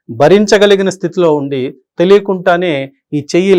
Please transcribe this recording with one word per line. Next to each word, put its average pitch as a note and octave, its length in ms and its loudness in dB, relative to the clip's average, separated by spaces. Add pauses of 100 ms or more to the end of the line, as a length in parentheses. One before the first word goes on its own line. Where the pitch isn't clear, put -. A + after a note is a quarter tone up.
(220)
భరించగలిగిన G3 720 2
స్థితిలో F3 340 -2 (100)
ఉండి C3+ 220 -6 (380)
తెలియకుండానే F#3 720 0 (440)
ఈ D3 40 -4 (100)
చెయ్యి F#3 280 2